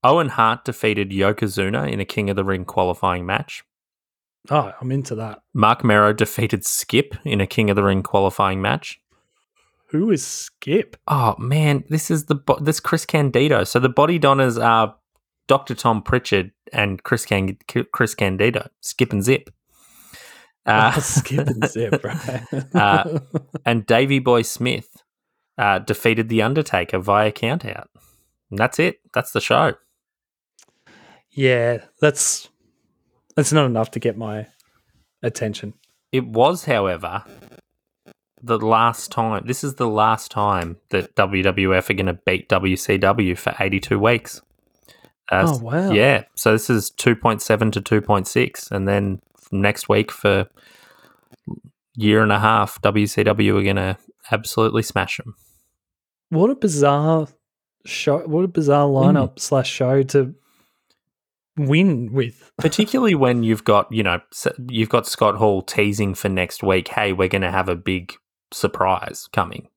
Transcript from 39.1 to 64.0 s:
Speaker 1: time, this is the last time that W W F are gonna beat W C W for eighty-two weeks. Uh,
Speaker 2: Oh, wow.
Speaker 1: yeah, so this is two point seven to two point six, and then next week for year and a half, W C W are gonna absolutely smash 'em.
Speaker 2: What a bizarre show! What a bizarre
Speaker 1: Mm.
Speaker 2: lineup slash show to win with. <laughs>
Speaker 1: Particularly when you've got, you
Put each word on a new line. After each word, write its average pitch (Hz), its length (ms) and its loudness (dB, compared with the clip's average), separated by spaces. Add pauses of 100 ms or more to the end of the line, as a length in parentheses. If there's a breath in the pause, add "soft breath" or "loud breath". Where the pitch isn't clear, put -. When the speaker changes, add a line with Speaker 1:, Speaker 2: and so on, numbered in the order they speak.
Speaker 1:
time, 110 340 -4
this 127 160 -6
is 139 120 -6
the 123 140 -2
last 110 420 0
time 92 460 -2 (140)
that 95 260 -2
W 95 260 0
W 95 320 2
F 92 160 0
are 104 40 2
gonna 92 300 -2
beat 92 240 -2
W 95 280 2
C - 220 0
W 98 360 2
for - 260 -6
eighty-two 98 380 -2
weeks. 113 420 -2 (880 soft breath)
Uh, 185 160 2
Speaker 2:
Oh, 147 120 0
wow. 147 320 -4
Speaker 1:
yeah, 143 340 2 (100)
so - 180 2
this 110 180 0
is 110 200 0
two - 240 2
point 110 280 -2
seven 110 300 2
to 104 80 -2
two 107 200 0
point 98 260 0
six, - 440 -4
and 98 180 -2
then 101 320 -2 (320)
next 101 360 -2
week 107 220 2
for 101 360 0 (1500 soft breath)
year 107 280 4
and 107 100 4
a 101 60 2
half, 107 440 2
W 104 240 2
C 104 180 -2
W 104 340 2
are 101 40 0
gonna 95 360 0 (340)
absolutely 110 500 0
smash - 380 -4
'em. 113 140 -18 (960)
Speaker 2:
What 170 200 4
a 277 40 0
bizarre 151 720 2 (560)
show! - 360 -2
What 165 240 0
a 190 40 -2
bizarre 143 380 2
Speaker 1:
Mm. 135 280 4
Speaker 2:
lineup 135 260 0
slash 131 300 0
show 135 340 0
to 135 300 0 (1200)
win 147 560 2
with. 120 420 -4
<laughs> - 40 -16
Speaker 1:
Particularly 214 580 2
when 123 260 2
you've 113 220 0
got, 104 280 4
you 110 120 0